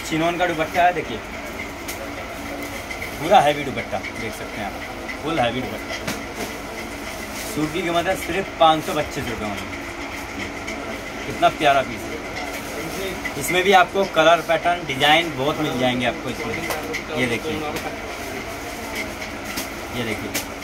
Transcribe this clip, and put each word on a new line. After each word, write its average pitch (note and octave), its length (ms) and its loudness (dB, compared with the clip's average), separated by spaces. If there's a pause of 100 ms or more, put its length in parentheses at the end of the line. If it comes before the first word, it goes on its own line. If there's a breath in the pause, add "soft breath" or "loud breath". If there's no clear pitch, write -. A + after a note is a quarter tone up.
चिनोन E3 280 2
का F3 100 4
दुपट्टा E3 360 2
है। F3+ 100 8
देखिए, B2+ 240 -4 (2000)
पूरा F3+ 200 10
हैवी D3 240 6
दुपट्टा A2+ 340 -2
देख G#2+ 360 -6
सकते - 280 -8
हैं G2+ 40 -2
आप, F#2 80 -4 (500)
फुल D#3+ 160 0
हैवी B2 220 2
दुपट्टा। - 540 -4 (1400)
सूट D3+ 160 0
की F#3 80 0
कीमत E3+ 240 2
है F#3+ 100 4
सिर्फ - 440 -2
पाँच D#3 240 8
सौ F3+ 100 0
पच्चीस C#3+ 320 -2
रुपये G#2+ 220 -4
में। G2+ 100 -4 (1700)
कितना E3 240 6
प्यारा C#3 320 6
पीस A2+ 180 -2
है। - 180 -6 (1200)
इसमें F3 220 2
भी G3 80 6
आपको F#3+ 340 6
कलर, E3 360 6
पैटर्न, E3+ 440 2
डिजाइन D3 520 4
बहुत C#3+ 220 2
मिल C#3 200 0
जाएंगे B2 260 2
आपको A#2 240 -2
इसमें। A2+ 260 -4 (640)
ये B2+ 60 2
देखिए, A#2+ 260 0 (2500)
ये A#2+ 60 -2
देखिए, G#2+ 260 -4 (340)